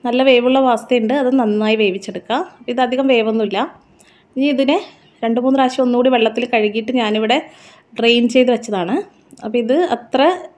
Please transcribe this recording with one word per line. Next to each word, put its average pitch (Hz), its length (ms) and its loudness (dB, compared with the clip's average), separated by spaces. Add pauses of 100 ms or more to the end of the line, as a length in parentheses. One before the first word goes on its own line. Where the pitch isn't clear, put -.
നല്ല 247 160 0
വേവുള്ള 262 440 4
പാസ്തയുണ്ട്, 233 460 0
അത് 269 260 0
നന്നായി 214 360 0
വേവിച്ചെടുക്കുക. 196 600 -4 (240)
അപ്പോൾ - 120 -12
ഇതധികം 254 360 -2
വേവൊന്നുമില്ല. 220 680 0 (600)
ഇനി 262 100 -2
ഇതിനെ 277 320 0 (460)
രണ്ട് 233 180 0
മൂന്ന് 262 160 0
പ്രാവശ്യം 254 280 0
ഒന്നുകൂടി 247 240 2
വെള്ളത്തിൽ 233 440 0
കഴുകിയിട്ട് 220 380 -2
ഞാനിവിടെ 220 580 -2 (500)
ഡ്രെയിൻ 233 280 4
ചെയ്ത് 247 240 4
വെച്ചതാണ്. 208 440 -2 (480)
അപ്പോൾ 226 140 -4
ഇത് 240 200 0 (180)
അത്ര 254 260 -4 (360)